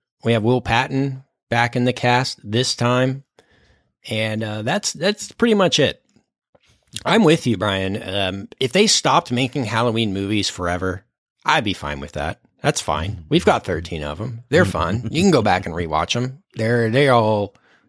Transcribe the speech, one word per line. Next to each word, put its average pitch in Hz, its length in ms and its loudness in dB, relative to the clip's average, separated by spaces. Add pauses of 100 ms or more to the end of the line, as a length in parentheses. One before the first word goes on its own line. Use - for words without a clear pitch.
(240)
We 117 100 2
have 107 100 2
Will 123 180 2
Patton 131 600 -2 (260)
back 117 260 0
in 123 100 2
the 123 80 0
cast 123 500 0
this 113 320 -2
time. 127 480 0 (880)
And, 110 340 -2
uh, 107 180 -6
that's, 151 320 -4
that's 190 380 -4
pretty 233 240 2
much 190 240 4
it. - 220 0 (1040)
I'm 202 200 4
with 160 240 4
you, 110 100 2
Brian. 98 500 -2
Um, 98 400 -4 (120)
if 131 120 0
they 208 160 4
stopped 151 440 2
making 127 340 -2
Halloween 113 480 0
movies 98 360 -2
forever, 90 540 -4 (400)
I'd 156 200 2
be 101 100 -2
fine 73 260 -8
with 69 140 -12
that. 76 260 -6 (220)
That's 147 200 -2
fine. 85 480 -4
We've 175 160 2
got 139 200 2
thirteen 82 380 -6
of 76 160 -8
'em. 117 300 -10
They're 170 160 4
fun. 95 460 -2
You 156 100 0
can 202 80 6
go 147 140 6
back 98 220 2
and 82 100 -8
rewatch 82 400 -2
'em. 127 260 -6 (140)
They're, 113 340 0
they 135 200 2
all, 107 440 2 (360)